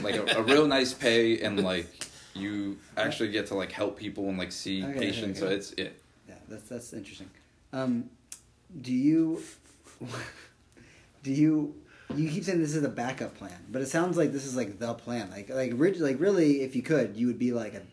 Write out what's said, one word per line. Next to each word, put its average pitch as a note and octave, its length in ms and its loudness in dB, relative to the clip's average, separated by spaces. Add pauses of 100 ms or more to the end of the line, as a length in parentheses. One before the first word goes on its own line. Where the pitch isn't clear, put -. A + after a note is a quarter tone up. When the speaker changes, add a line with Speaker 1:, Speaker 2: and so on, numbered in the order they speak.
Speaker 1:
like, G#2+ 140 0 (120)
like G2+ 80 4
a, A2 40 2
a A2 40 4
real D3 240 8
nice C3+ 260 2
pay A2+ 480 4
and, G2+ 220 0
Speaker 2:
<laughs> F#2 80 2
Speaker 1:
like, F2 160 -2 (460)
you G2 440 -4 (200)
actually A2 340 0
get G#2 160 -2
to, G2+ 80 -4
like, F#2 160 -2
help - 260 -4
people G2+ 300 -6
and, F#2+ 100 -2
like, F2+ 140 -4
see F#2+ 320 -4
Speaker 2:
Okay, C#3 80 -4
okay, C3+ 80 -4
Speaker 1:
patients. G#2 420 -2
Speaker 2:
okay. F#2+ 80 0
Speaker 1:
So G2+ 60 0
it's, - 220 -6
yeah. - 100 -4 (400)
Speaker 2:
Yeah, F2+ 80 -20 (140)
that's, G#2+ 180 -16
that's - 260 -12
interesting. G2+ 360 -14 (420)
Um, B2 380 -2 (720)
do B2 100 -6
you, D#3+ 500 4 (600)
<laughs> - 20 -12 (1200)
do C3+ 80 -2
you, D3+ 440 4 (400)
you D#3 140 0
keep E3+ 140 -4
saying F3 160 0
this D3+ 160 0
is D3+ 80 0
a C3+ 60 2
backup A#2+ 480 -6
plan, G2 200 -14 (140)
but C3 100 -2
it C3 60 -4
sounds E3+ 300 2
like D3 140 4
this C3+ 140 -4
is, C3 120 -6
like, G2+ 220 -4
the A#2 140 -4
plan. A#2 380 -6
Like, G2+ 180 -12
like, C3 260 -2
ri-, E3+ 180 4
like, C#3 260 0
really, D#3+ 420 6
if C3 140 -4
you B2 60 0
could, A#2+ 340 2
you A#2+ 120 2
would A2+ 120 -2
be, B2 140 2
like, G#2+ 220 -4
a G2 60 -12 (120)